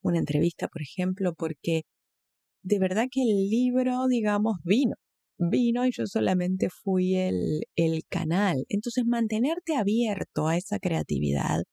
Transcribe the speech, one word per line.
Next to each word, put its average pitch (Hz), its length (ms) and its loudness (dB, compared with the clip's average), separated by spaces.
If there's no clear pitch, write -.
una 175 160 0
entrevista, 160 500 0
por 147 140 -10
ejemplo, 180 540 -4
porque 160 480 -4
de 190 160 2
verdad 190 320 0
que 262 100 -2
el 202 280 2
libro, 254 580 0
digamos, 214 560 2
vino, 220 320 2
vino 240 480 2
y 254 60 4
yo 226 160 -4
solamente 190 640 0
fui 185 460 0
el, 180 500 0
el 165 340 2
canal. 165 600 0
Entonces, 233 360 -2
mantenerte 233 680 0
abierto 208 720 0
a 165 100 0
esa 196 220 -4
creatividad 147 920 0